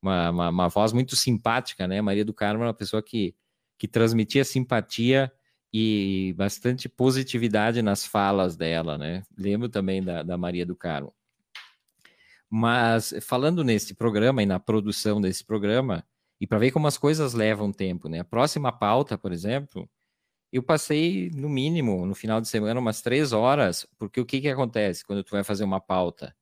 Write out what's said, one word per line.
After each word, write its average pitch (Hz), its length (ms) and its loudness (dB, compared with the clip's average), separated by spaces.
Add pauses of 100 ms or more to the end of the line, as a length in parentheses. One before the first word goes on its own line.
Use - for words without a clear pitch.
Uma, 87 280 2
uma, 87 180 0
uma 90 180 2
voz 107 260 2
muito 127 220 0
simpática, 117 720 0
né? 95 140 -2
Maria 104 240 0
do 110 80 -6
Carmo 107 300 -2
é 120 40 0
uma 117 60 -2
pessoa 107 300 -6
que, 104 320 -4 (420)
que - 100 -6
transmitia 113 560 4
simpatia 127 880 0 (400)
e 98 640 0
bastante 101 540 -2
positividade 117 960 0
nas 101 200 0
falas 98 540 2
dela, 82 400 -2
né? 80 240 -6 (160)
Lembro 104 320 -2
também 95 320 -2
da, 85 220 -6
da 87 160 -6
Maria 87 260 -4
do 90 100 -6
Carmo. 76 380 -8 (1400)
Mas, 117 720 2
falando 151 420 0
nesse 110 300 2
programa 117 480 2
e 101 60 4
na 92 120 2
produção 107 600 0
desse 95 240 -2
programa, 107 580 0 (360)
e 107 80 -4
pra 110 100 2
ver 123 140 4
como 151 160 2
as 143 100 0
coisas 147 380 0
levam 107 360 0
tempo, 90 380 -6
né? 82 120 -6
A 87 40 -8
próxima 135 460 0
pauta, 113 480 0
por 95 120 -6
exemplo, 101 560 -6 (640)
eu 123 120 -2
passei, 165 720 0
no 139 120 -6
mínimo, 135 600 0
no 98 80 -4
final 110 260 -2
de 110 60 -6
semana, 110 320 -2
umas 113 240 -4
três 131 300 0
horas, 117 520 2 (140)
porque 107 200 -6
o 120 60 0
que 131 160 -2
que 147 80 0
acontece 110 560 -2
quando 101 180 -4
tu - 60 -14
vai 101 140 -2
fazer 101 200 -2
uma 95 160 -2
pauta 90 640 -4